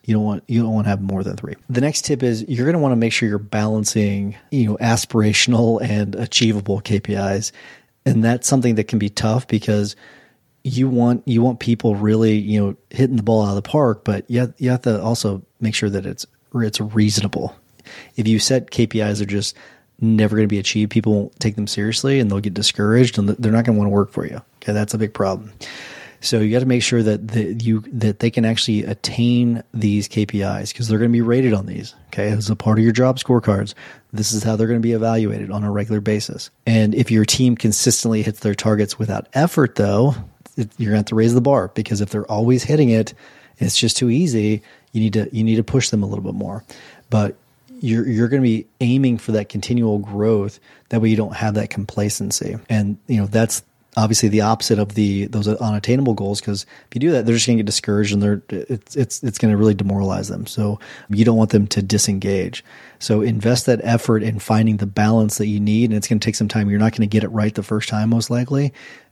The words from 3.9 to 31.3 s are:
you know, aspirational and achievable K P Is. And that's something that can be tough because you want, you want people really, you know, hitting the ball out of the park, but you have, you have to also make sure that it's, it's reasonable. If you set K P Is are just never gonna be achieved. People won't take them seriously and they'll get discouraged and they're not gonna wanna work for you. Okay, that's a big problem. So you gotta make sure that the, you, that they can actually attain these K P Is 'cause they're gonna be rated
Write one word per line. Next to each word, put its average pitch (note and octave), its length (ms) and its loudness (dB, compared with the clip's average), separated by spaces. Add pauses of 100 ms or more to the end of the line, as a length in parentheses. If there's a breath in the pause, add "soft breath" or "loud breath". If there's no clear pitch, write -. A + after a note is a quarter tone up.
you B2+ 160 0
know, G#2 120 -2
aspirational A2+ 1000 2
and G#2 360 -2
achievable G2+ 640 0
K G2+ 200 -2
P G2+ 140 -4
Is. G2 380 -2 (520 loud breath)
And A#2 180 2
that's A#2 260 2
something B2 260 2
that G#2+ 140 -2
can A2+ 100 -2
be G#2 100 -2
tough A2+ 380 -2
because G#2 500 -2 (680 loud breath)
you C3 240 0
want, A#2+ 380 2
you A#2 140 2
want A#2+ 200 2
people A#2 340 0
really, G#2+ 420 2
you G#2 240 0
know, G2 160 -2 (140)
hitting B2+ 260 0
the A2 60 0
ball G#2+ 240 2
out G2+ 40 0
of G2 40 -2
the G2+ 80 -4
park, C3+ 420 0
but G2+ 240 -4
you A#2+ 120 0
have, B2 180 -4
you B2+ 120 0
have B2 120 0
to A2 180 0
also G2+ 400 -2 (200)
make A2 160 -2
sure G#2+ 120 0
that G2 160 -4
it's, F#2+ 220 -10 (260)
it's A2+ 280 -2
reasonable. G#2 760 -2 (600 loud breath)
If G#2+ 100 -2
you A2 140 4
set C3 300 0
K A#2 180 2
P A2 120 -2
Is G#2 220 -2
are - 20 -2
just G2+ 320 -4 (440 loud breath)
never A2 360 2
gonna G#2+ 120 4
be G2+ 100 0
achieved. G#2+ 320 -2
People A2 240 2
won't - 260 -4
take G#2 160 -2
them G#2 100 -4
seriously A2+ 540 0
and G#2+ 100 2
they'll G2 100 -2
get G2+ 140 -4
discouraged A2 640 2
and G2+ 100 0
they're G#2+ 240 0
not A#2 120 2
gonna A2+ 140 2
wanna G2+ 120 2
work G2+ 200 2
for - 160 -6
you. - 140 -10 (220)
Okay, G#2 100 -4
that's G#2+ 220 -2
a A2 40 -4
big G#2+ 160 -4
problem. G2+ 380 -4 (680 loud breath)
So - 200 0
you G#2+ 100 2
gotta B2 160 2
make B2 160 2
sure A#2 200 2
that G#2+ 260 0
the, G#2+ 260 -2
you, A2+ 380 0
that A2 280 -2
they A#2 100 0
can A#2 140 0
actually A2 400 0
attain A#2+ 800 0 (100)
these G#2 360 0
K G#2+ 180 -2
P G2+ 140 -4
Is G2+ 320 -4
'cause A#2 160 -6
they're G#2+ 100 2
gonna A#2 120 2
be A#2 100 4
rated A#2+ 320 2